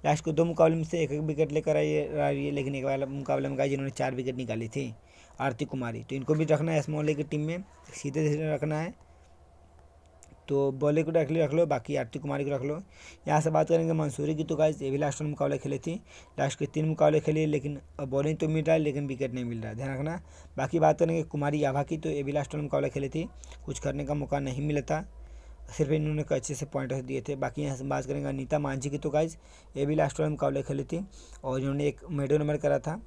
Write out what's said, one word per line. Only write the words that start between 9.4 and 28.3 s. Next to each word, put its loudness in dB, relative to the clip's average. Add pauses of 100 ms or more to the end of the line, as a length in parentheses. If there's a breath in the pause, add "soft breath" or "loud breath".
तो 4
बॉलिंग 2
को -2
डायरेक्टली 4
रख 4
लो, 6
बाकी -2
आरती -2
कुमारी -2
को 0
रख 0
लो। -4 (460 loud breath)
यहाँ 4
से 2
बात 4
करेंगे 4
मंसूरी 0
की, -2
तो -2
गाइस 2
ये -2
भी 0
लास्ट 0
वाला -2
मुकाबला 0
खेली -4
थी, -6 (380 loud breath)
लास्ट 0
के 0
तीन -2
मुकाबले 4
खेली, 2
लेकिन -2 (220)
बॉलिंग 0
तो 0
मिल 2
रहा 4
है 6
लेकिन 0
विकेट -4
नहीं -4
मिल -4
रहा -6
है, -8
ध्यान -4
रखना। -4 (360 loud breath)
बाकी 0
बात 6
करेंगे 2
कुमारी 0
याभा 2
की, -2
तो -4
ये -2
भी -4
लास्ट -2
वाला -2
मुकाबला 0
खेली -4
थी, -4 (360 loud breath)
कुछ -6
करने -4
का -2
मौका -2
नहीं -4
मिला 0
था, -4 (680 soft breath)
सिर्फ 2
इन्होंने 2
अच्छे -2
से -6
पॉइंटर्स -4
दिए -4
थे। -6
बाकी -4
यहाँ -2
से -8
बात -2
करेंगे -4
अनीता -2